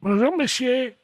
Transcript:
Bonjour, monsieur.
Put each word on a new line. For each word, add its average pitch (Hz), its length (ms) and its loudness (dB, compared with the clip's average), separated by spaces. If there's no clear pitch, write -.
Bonjour, 214 360 2
monsieur. 254 680 -2